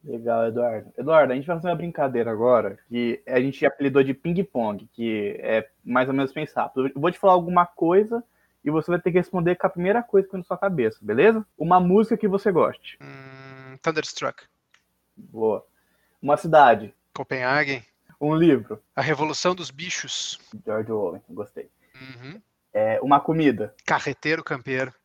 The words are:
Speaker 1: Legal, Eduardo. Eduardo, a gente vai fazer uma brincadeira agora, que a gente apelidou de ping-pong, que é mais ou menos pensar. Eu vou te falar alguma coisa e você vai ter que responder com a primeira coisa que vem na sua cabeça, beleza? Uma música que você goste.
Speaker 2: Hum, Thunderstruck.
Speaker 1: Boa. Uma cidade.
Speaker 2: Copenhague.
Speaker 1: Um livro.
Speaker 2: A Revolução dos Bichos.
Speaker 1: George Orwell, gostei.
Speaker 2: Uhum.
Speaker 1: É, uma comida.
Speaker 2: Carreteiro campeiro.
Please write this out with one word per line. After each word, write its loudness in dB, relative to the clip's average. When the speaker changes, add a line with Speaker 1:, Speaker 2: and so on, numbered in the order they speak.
Speaker 1:
Legal, -2
Eduardo. -4
Eduardo, 4
a -2
gente -6
vai -2
fazer -6
uma 0
brincadeira -2
agora, 2
que -4
a 2
gente -2
apelidou 2
de 0
ping-pong, -4
que -4
é -2
mais 0
ou -2
menos -2
pensar. -6
Eu 0
vou 0
te -12
falar 6
alguma 4
coisa 0
e -2
você -2
vai 0
ter -2
que 4
responder 0
com -2
a 2
primeira 0
coisa 2
que -16
vem -8
na -16
sua -8
cabeça, -2
beleza? 2
Uma 2
música 2
que -2
você 0
goste. -2
Speaker 2:
Hum, -20
Thunderstruck. -6
Speaker 1:
Boa. -4
Uma 2
cidade. 4
Speaker 2:
Copenhague. -2
Speaker 1:
Um 0
livro. 2
Speaker 2:
A -2
Revolução -2
dos -12
Bichos. -10
Speaker 1:
George -6
Orwell, -4
gostei. -14
Speaker 2:
Uhum. -20
Speaker 1:
É, 0
uma 4
comida. 0
Speaker 2:
Carreteiro -4
campeiro. -6